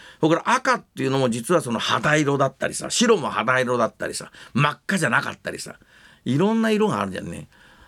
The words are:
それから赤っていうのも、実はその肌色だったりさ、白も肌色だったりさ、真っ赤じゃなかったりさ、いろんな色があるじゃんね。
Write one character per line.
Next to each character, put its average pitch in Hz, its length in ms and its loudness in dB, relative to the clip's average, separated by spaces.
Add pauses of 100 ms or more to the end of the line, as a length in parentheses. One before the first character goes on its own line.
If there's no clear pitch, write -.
(200)
そ 156 80 2
れ 165 80 4
か 156 80 -4
ら 226 120 2
赤 262 180 0
っ 220 80 -4
て - 200 -10
い 135 40 0
う 131 40 0
の 135 80 2
も、 131 120 2
実 120 240 -2
は 165 60 4
そ 123 120 -6
の 113 60 -2
肌 131 380 0
色 143 200 2
だ 139 100 2
っ 135 100 -6
た - 120 -4
り 190 60 -6
さ、 147 160 -8
白 233 260 4
も 120 140 -4
肌 120 300 0
色 123 160 0
だ 113 100 2
っ 104 80 -8
た - 140 -8
り - 60 -8
さ、 - 160 -12 (240)
真 147 180 2
っ - 140 -18
赤 190 120 -2
じ 156 80 0
ゃ 120 40 -2
な 131 120 2
か 113 80 -8
っ 101 80 -14
た - 120 -8
り 87 80 -10
さ、 - 180 -14 (480)
い 123 120 0
ろ 196 160 2
ん 226 100 2
な 220 80 0
色 214 180 2
が 113 120 -2
あ 202 60 -2
る 190 60 -8
じ - 60 -10
ゃ - 40 -8
ん - 80 -10
ね。 - 180 -12 (400)